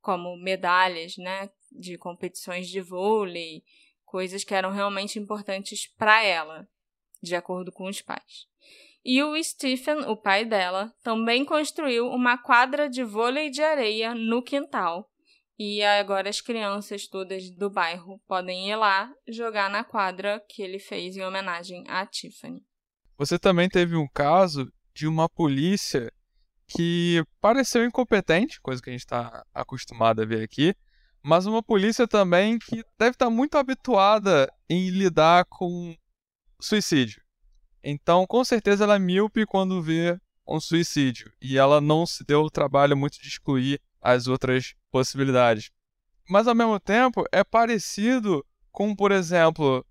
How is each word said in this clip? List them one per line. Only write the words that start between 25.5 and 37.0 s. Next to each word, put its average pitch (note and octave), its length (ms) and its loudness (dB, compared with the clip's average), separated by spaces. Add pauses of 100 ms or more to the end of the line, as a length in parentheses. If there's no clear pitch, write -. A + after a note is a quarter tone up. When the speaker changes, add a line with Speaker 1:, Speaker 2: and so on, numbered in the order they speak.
Speaker 2:
que E3+ 560 0 (200)
pareceu A#3+ 420 4
incompetente, A#3 800 0
coisa C3 180 -6
que - 80 -18
a B2+ 60 -12
gente B2 120 -14
tá A#2+ 460 -6
acostumado A#2 680 -2
a - 20 0
ver A2 180 -4
aqui, D3 320 0 (480)
mas E3 220 2
uma A3 180 -2
polícia A3 460 2
também G3+ 500 4
que A3+ 240 -8 (160)
deve B3 200 2
tá B3+ 100 2
muito B3+ 300 2
habituada G#3 920 4 (160)
em F#3 220 0
lidar F3 560 4
com F3 500 -8 (640)
suicídio. D3 640 0 (640)